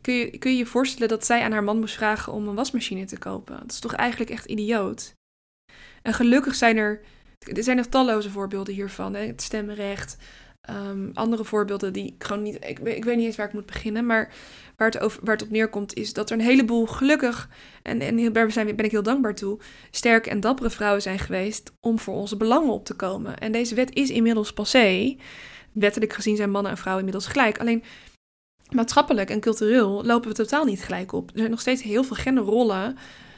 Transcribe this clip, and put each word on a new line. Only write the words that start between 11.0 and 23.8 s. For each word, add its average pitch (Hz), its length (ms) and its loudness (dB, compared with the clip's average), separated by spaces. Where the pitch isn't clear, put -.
andere 226 300 -2
voorbeelden 202 480 -2
die 196 140 -6
ik - 180 -14
gewoon 208 180 -4
niet, 208 120 -6
ik, - 240 -10
ik 226 260 -4
weet 240 120 2
niet 233 100 2
eens 220 100 -4
waar 208 100 -4
ik 208 60 -10
moet 208 140 -10
beginnen, 220 400 -4
maar 226 260 2
waar 226 140 4
het - 100 -6
over, - 220 -2
waar 214 120 2
het 214 100 -4
op 220 60 -10
neerkomt 214 440 -2
is 214 180 -6
dat 214 180 -4
er 226 80 0
een 220 60 2
heleboel 233 420 6
gelukkig, 269 640 2
en, 233 180 -4
en 226 320 2
daar 220 180 4
zijn, 214 260 -2
ben 226 80 0
ik 214 60 2
heel 214 120 0
dankbaar 226 320 2
toe, 208 240 -6
sterke 226 400 2
en 208 100 -2
dappere 240 300 0
vrouwen 208 320 0
zijn 190 160 -4
geweest 190 640 -4
om 226 180 2
voor 196 160 -6
onze 214 220 -4
belangen 233 360 4
op 202 120 -4
te - 100 -8
komen. 196 440 -6
En 220 140 -4
deze 233 220 -2
wet 254 200 0